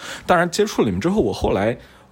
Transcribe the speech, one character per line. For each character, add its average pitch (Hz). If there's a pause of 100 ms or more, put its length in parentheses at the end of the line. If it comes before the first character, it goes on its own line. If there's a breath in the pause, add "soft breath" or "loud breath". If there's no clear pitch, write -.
(260 loud breath)
当 180
然 175
接 208
触 220
了 -
你 107
们 90
之 165
后， 104
我 98
后 -
来， 113 (340 loud breath)